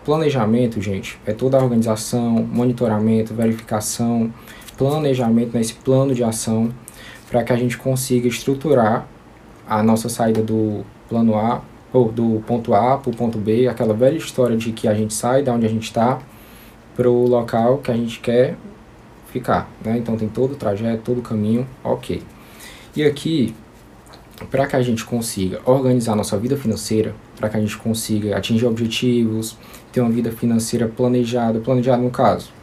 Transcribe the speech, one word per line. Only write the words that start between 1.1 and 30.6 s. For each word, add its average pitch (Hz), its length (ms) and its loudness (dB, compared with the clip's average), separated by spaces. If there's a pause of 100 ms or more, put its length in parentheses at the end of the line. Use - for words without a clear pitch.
é 107 80 -4
toda 131 240 2
a 131 40 6
organização, 117 760 0
monitoramento, 113 960 0
verificação, 113 1000 -2 (440)
planejamento 127 760 2
nesse 113 200 -2
plano 131 420 2
de 120 80 0
ação, 113 480 0 (580)
pra 117 140 2
que - 80 -2
a 123 60 4
gente 120 200 0
consiga 127 480 0
estruturar 123 800 2 (600)
a 107 160 0
nossa 113 240 4
saída 113 340 0
do 110 440 -2 (240)
plano 113 260 2
A, 113 260 0 (300)
ou 123 180 4
do 113 380 0
ponto 117 260 0
A 120 240 4
pro 131 140 -4
ponto 113 260 -4
B, 110 300 2
aquela 113 260 0
velha 127 220 4
história 123 400 0
de 113 160 -4
que 113 160 -4
a 107 60 2
gente 107 200 -2
sai 131 300 0
da 127 100 0
onde 117 120 2
a 110 40 2
gente 110 220 -4
tá 123 280 2 (760)
pro 123 160 4 (160)
local 120 520 2
que 131 120 -4
a 117 40 0
gente 117 260 -4
quer 127 340 2 (720)
ficar, 107 420 -2 (140)
né? 113 140 -2
Então 117 180 -2
tem 110 140 -4
todo 131 240 0
o - 20 -10
trajeto, 113 480 -2
todo 123 160 -2
o - 20 -8
caminho, 113 460 -2 (160)
ok. - 400 -4 (720)
E 151 80 0
aqui, 143 500 0 (960)
pra 135 180 2
que 143 100 -2
a 127 40 4
gente 117 220 0
consiga 104 640 -4
organizar 127 500 2
nossa 104 220 -2
vida 123 180 0
financeira, 110 580 -2 (220)
pra 110 140 -4
que 110 80 -4
a - 20 0
gente 107 180 -2
consiga 107 600 -2
atingir 113 280 0
objetivos, 113 920 0 (340)
ter 123 100 0
uma 120 80 2
vida 117 220 0
financeira 117 560 0